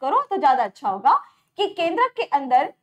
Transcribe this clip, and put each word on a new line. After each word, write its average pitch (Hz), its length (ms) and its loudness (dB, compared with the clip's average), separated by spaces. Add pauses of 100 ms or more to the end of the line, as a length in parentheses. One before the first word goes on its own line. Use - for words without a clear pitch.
करो 302 200 0
तो - 160 -4
ज्यादा 254 260 2
अच्छा 208 260 -6
होगा, 196 240 2 (440)
कि 392 120 -2
केंद्रक 392 480 -2
के 466 80 -4
अंदर 269 580 0